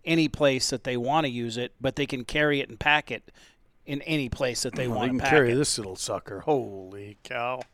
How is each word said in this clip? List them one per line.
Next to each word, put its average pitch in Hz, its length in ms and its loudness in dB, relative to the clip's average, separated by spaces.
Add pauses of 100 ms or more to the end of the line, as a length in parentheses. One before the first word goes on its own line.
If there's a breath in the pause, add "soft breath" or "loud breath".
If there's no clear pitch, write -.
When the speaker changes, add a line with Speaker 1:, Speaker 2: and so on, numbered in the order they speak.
Speaker 1:
any 160 240 4
place 135 420 2
that 123 140 -4
they 127 120 -2
wanna 139 320 2
use 117 280 -6
it, 123 240 -4
but 131 160 -2
they 139 100 0
can 127 180 -6
carry 147 360 2
it - 80 -6
and 117 100 -14
pack 147 320 2
it - 200 -10 (560 soft breath)
in 143 160 -6
any 151 260 -2
place 127 340 -2
that 127 120 -4
they 127 140 -2
Speaker 2:
Well, 120 100 -2
Speaker 1:
wanna 123 100 0
Speaker 2:
they - 100 0
can - 20 -2
Speaker 1:
pack 135 100 2
Speaker 2:
carry 135 220 6
Speaker 1:
it. 123 40 2
Speaker 2:
this 143 220 2
little 95 180 -8
sucker. 98 440 -6
Holy 101 840 -4
cow. 123 400 -4 (120)